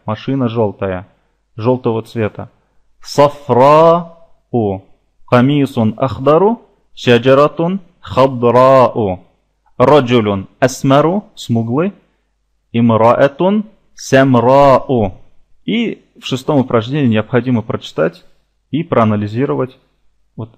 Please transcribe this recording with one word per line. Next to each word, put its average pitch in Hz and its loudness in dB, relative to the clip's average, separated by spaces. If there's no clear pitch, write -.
машина 127 -6
желтая, 101 -6
желтого 117 -4
цвета. 107 -8
Сафрау. 143 0
Камисун 127 0
ахдару, 151 0
шаджаратун 143 0
хадрау. 120 2
Раджулюн 120 2
асмару, 147 0
смуглый. 123 -4
Имраэтун 123 0
самрау. 131 2
И 220 -6
в - -20
шестом 139 -2
упражнении 127 -2
необходимо 117 -2
прочитать - -6
и 151 -6
проанализировать 120 -2
вот 110 -16